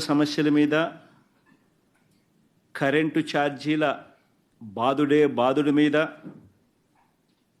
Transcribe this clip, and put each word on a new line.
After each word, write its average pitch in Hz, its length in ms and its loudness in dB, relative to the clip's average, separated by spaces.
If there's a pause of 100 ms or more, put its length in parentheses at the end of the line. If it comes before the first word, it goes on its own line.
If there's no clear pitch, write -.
సమస్యల 147 500 0
మీద, 147 180 2 (2000)
కరెంటు 151 420 0 (100)
ఛార్జీల 147 540 -2 (920)
బాదుడే 139 420 2 (180)
బాదుడు 143 400 2
మీద, 151 180 2 (1600)